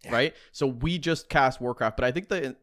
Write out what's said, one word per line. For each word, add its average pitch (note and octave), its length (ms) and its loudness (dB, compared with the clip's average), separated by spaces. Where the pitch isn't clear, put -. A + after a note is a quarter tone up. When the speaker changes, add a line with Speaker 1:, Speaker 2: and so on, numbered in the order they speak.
Speaker 1:
Yeah. - 80 -12
Speaker 2:
right? C3 240 2
So - 160 0
we C#3 320 -2
just D#3+ 300 -2
cast C3+ 320 4
Warcraft, A#2+ 360 -2
but B2 80 0
I B2+ 60 4
think F3+ 180 -4
the, D3 340 -2